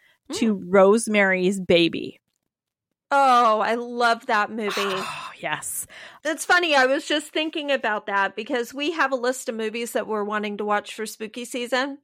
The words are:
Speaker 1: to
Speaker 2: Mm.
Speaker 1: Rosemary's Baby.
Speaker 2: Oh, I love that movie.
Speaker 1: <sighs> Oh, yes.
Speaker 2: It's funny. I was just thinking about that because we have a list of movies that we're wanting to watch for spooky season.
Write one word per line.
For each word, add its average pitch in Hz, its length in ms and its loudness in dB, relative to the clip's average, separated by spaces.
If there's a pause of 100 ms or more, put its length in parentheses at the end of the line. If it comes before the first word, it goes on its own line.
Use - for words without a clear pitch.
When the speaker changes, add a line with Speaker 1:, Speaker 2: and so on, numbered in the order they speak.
(340)
Speaker 1:
to 220 220 0
Speaker 2:
Mm. 190 120 -10
Speaker 1:
Rosemary's 196 920 4
Baby. 170 600 2 (880)
Speaker 2:
Oh, 247 500 4
I 214 140 0
love 240 520 -2
that 208 240 0
movie. 214 260 -4
Speaker 1:
<sighs> 190 380 -4 (260)
Oh, - 0 -
yes. - 460 -6 (380)
Speaker 2:
It's 311 200 -4
funny. 349 300 4
I 262 120 6
was 277 200 0
just 302 260 -2
thinking 311 380 -4
about 226 360 -2
that 196 280 0
because 233 400 -4
we 294 180 -2
have 294 200 0
a 269 40 -2
list 254 320 -2
of 233 60 -6
movies 220 380 -6
that 208 160 -2
we're 214 160 -2
wanting 208 320 -4
to 214 80 -6
watch 208 300 -2
for 220 120 -8
spooky 220 380 -12
season. 254 600 -4